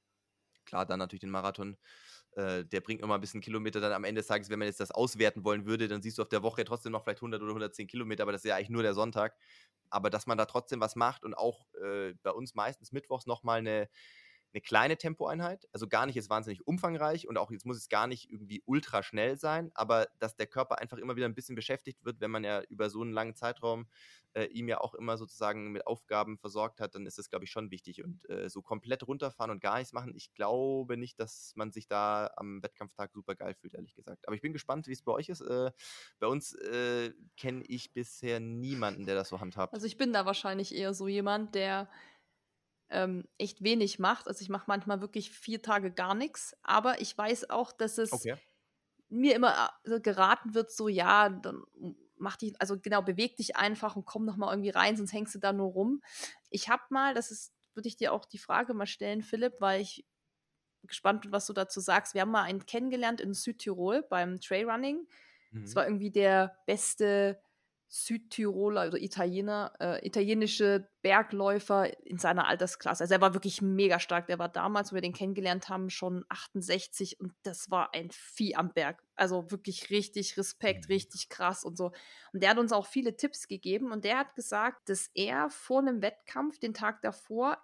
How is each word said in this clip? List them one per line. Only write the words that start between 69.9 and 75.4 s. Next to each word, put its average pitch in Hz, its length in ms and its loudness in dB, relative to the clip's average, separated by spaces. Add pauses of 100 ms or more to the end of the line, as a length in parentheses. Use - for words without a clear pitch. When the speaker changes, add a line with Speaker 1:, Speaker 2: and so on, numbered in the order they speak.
Speaker 2:
italienische 208 840 4 (140)
Bergläufer 202 920 4 (120)
in 180 100 -6
seiner 175 300 4
Altersklasse. - 560 0
Also 175 100 4
er 185 80 8
war 190 140 8
wirklich 196 260 -2
mega 190 380 4
stark. 175 260 0
Der 175 140 -2
war 170 100 0
damals, 202 420 0
wo 190 40 -2
wir 185 80 0
den 180 100 0
kennengelernt 190 560 -2